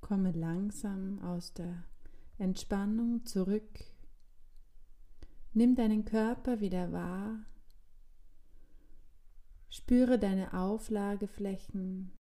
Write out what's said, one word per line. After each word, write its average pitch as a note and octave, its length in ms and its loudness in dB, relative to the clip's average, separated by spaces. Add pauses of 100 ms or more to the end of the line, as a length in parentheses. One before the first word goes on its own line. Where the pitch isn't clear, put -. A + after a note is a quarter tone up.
Komme F#3+ 300 4
langsam F#3+ 880 -2
aus F3 340 -4
der F3 300 -6 (520)
Entspannung G#3 880 2
zurück. G3+ 560 0 (1700)
Nimm A#3+ 200 10
deinen G#3+ 300 4
Körper A3 560 2
wieder F3+ 320 0
wahr. F#3 460 -4 (2250)
Spüre B3 480 6
deine F#3+ 340 2
Auflageflächen G3 1700 -2